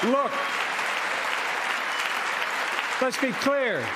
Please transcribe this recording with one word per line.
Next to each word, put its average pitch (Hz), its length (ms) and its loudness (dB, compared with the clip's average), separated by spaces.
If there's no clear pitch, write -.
Look, 254 300 4
let's 262 200 2
be 262 100 2
clear. 233 640 2